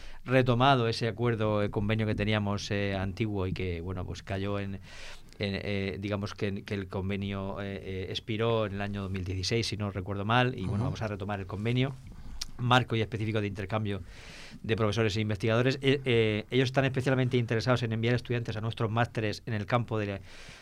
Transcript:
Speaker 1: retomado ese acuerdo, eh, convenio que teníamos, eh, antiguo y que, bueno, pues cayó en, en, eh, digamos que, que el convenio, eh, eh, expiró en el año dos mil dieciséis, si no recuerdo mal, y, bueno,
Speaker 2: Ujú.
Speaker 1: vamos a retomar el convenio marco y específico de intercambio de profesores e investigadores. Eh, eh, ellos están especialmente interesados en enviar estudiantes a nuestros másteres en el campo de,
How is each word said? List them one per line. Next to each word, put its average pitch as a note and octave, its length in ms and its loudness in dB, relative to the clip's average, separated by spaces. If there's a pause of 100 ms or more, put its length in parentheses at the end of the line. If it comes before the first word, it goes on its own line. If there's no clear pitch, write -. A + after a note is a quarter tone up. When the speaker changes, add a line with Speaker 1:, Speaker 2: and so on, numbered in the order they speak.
(260)
Speaker 1:
retomado B2+ 640 6
ese A#2 200 0
acuerdo, G#2+ 560 2
eh, G2+ 80 0
convenio G#2+ 340 0
que G#2 80 0
teníamos, G2+ 560 0
eh, G2+ 260 0
antiguo F#2+ 520 -2
y F2+ 60 -2
que, F2 280 -2
bueno, F2+ 240 -6
pues F2 160 -8
cayó G2 380 -4
en, G2 160 -6
en, F#2+ 40 -10 (600)
eh, G2 600 -2
digamos G2+ 360 -2
que, G2+ 280 -4
que G#2+ 120 -6
el G2 120 -4
convenio, G2 720 -4
eh, G2 200 -6
eh, F#2 280 -6
expiró A2+ 580 0
en G2 80 -6
el G2+ 60 -4
año G2+ 200 -2
dos F#2+ 100 -4
mil F#2+ 120 -4
dieciséis, F#2 420 0
si - 100 -4
no G#2 140 -2
recuerdo G2 340 -4
mal, B2 300 4
y, - 80 -8
bueno, F#2 140 0
Speaker 2:
Ujú. G2+ 80 2
Speaker 1:
vamos F#2+ 180 -2
a A2 60 0
retomar G2+ 320 -4
el F#2+ 80 -6
convenio A#2+ 480 0 (640)
marco B2 360 4
y A2+ 60 4
específico G#2+ 380 0
de G#2 60 2
intercambio G2+ 560 -2 (600)
de A2 120 0
profesores A2 400 2
e A2 60 2
investigadores. A2+ 640 2
Eh, C3 220 4
eh, A2 440 4
ellos B2+ 200 4
están C3+ 160 2
especialmente C3 520 2
interesados A#2 460 2
en A2+ 100 0
enviar A2+ 220 2
estudiantes A#2+ 420 -2
a G#2 40 -4
nuestros A2+ 280 0
másteres A2 560 0
en A#2+ 80 -4
el G#2 140 -2
campo A#2 320 0
de, G2+ 220 -2 (400)